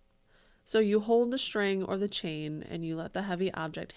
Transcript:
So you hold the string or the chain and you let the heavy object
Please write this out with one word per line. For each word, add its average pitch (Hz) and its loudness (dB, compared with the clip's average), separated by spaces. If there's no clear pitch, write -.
So - 0
you 214 6
hold 233 4
the 262 -2
string 196 0
or 190 -2
the 202 0
chain 156 -4
and 165 -6
you 160 -4
let 165 -8
the 185 -2
heavy 185 0
object 160 -6